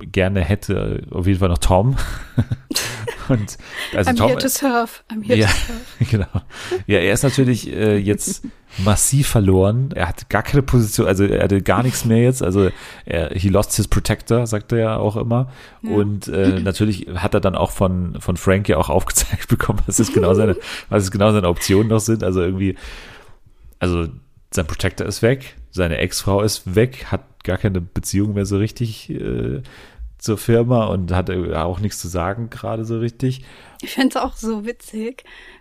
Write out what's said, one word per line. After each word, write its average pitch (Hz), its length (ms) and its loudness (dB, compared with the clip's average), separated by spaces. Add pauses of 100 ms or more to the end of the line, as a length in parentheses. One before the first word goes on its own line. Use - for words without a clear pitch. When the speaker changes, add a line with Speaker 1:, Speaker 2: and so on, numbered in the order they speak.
Speaker 1:
gerne 95 400 0
hätte, 98 720 -2
auf 90 160 -4
jeden 98 120 4
Fall 92 120 4
noch 85 80 2
Tom. 104 420 4
<laughs> - 680 -4 (640)
Und, 107 300 -2 (360)
also 95 160 2
Speaker 2:
I'm 240 60 2
Speaker 1:
Tom 226 120 4
Speaker 2:
here 254 100 2
to 269 100 0
serve. 240 520 -2 (100)
I'm 220 120 -8
here 220 140 2
Speaker 1:
Ja, 214 120 6
Speaker 2:
to - 40 2 (140)
serve. - 440 -4
Speaker 1:
<laughs> - 0 -
genau. 101 320 -2 (440)
Ja, 98 120 4
er 92 140 2
ist 117 120 0
natürlich, 127 480 2
äh, 104 240 2
jetzt 101 480 -2 (180)
Speaker 2:
<laughs> - 160 -14
Speaker 1:
massiv 104 500 2
verloren. 101 680 4
Er 90 140 -2
hat - 220 -10
gar 104 140 0
keine 139 180 2
Position, 117 460 2
also 98 160 4
er 98 180 2
hatte 95 200 4
gar 98 200 2
nichts 123 220 -2
mehr 113 180 4
jetzt. 131 200 2
Also 98 280 4 (340)
er, 82 300 -2
„He 90 140 0
lost 95 260 2
his - 140 0
protector“, - 580 0
sagt 110 260 -6
er 117 60 2
ja 113 180 0
auch 107 200 0
immer. 120 340 -2 (320)
Speaker 2:
Ja. 110 80 -6
Speaker 1:
Und, 104 380 0
äh, 92 320 2
Speaker 2:
<clears throat> - 20 -2
Speaker 1:
natürlich 95 540 0
hat 98 180 0
er 101 60 2
dann 90 160 2
auch 85 160 0
von, 90 480 -2
von 90 160 -2
Frank 98 320 2
ja 80 80 2
auch 78 140 0
aufgezeigt - 580 0
<laughs> - 0 -
bekommen, - 380 2
was 98 120 0
es 110 140 2
genau 92 220 4
seine, 104 220 2 (160)
Speaker 2:
<laughs> - 160 -14
Speaker 1:
was 101 160 2
es 95 60 -4
genau 107 220 4
seine 98 160 2
Optionen 98 400 2
noch 110 120 2
sind. 113 220 0
Also 92 200 0
irgendwie, 95 340 0 (1000)
also 87 280 0 (460)
sein 87 140 -2
Protector - 400 -4
ist - 160 -6
weg, 131 340 0 (140)
seine 82 280 0
Ex-Frau 98 440 0
ist 98 340 -4
weg, 127 340 2
hat - 120 -4 (220)
gar 90 140 -2
keine 92 220 0
Beziehung 98 540 -2
mehr 101 120 0
so 101 100 0
richtig, 110 540 -4
äh, 120 520 -6 (560)
zur 104 200 -2
Firma 117 480 2
und 90 260 -2
hat, 90 160 0
äh, 87 260 -2
auch 87 240 -2
nichts 101 200 -4
zu 90 100 -10
sagen 95 420 -4
gerade 110 340 -8
so 113 140 -4
richtig. 127 460 -4 (380)
Speaker 2:
Ich - 80 -12
find's 262 260 0
auch 247 180 -4
so 220 300 -6
witzig, 233 600 -10 (360)